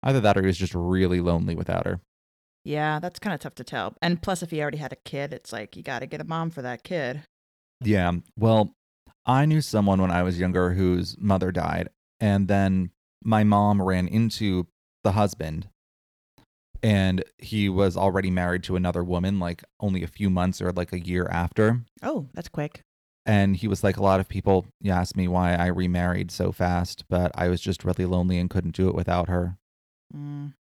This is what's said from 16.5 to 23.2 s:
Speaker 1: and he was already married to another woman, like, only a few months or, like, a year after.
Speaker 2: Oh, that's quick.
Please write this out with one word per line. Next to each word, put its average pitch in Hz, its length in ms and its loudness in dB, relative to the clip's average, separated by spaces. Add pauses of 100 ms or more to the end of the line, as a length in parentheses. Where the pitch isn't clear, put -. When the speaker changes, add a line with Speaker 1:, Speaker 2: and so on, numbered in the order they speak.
Speaker 1:
and 95 400 4 (160)
he 104 300 0
was 92 280 2
already 95 320 2
married 90 340 0
to 95 120 -4
another 90 280 0
woman, 90 360 0
like, 87 240 -6 (160)
only 95 240 -2
a 87 40 -8
few 101 220 -2
months 90 320 0
or, 90 100 -2
like, 90 220 -4
a 90 60 -4
year 87 280 -2
after. 107 540 2 (220)
Speaker 2:
Oh, 247 300 -4
that's 170 160 -12
quick. - 320 -8 (440)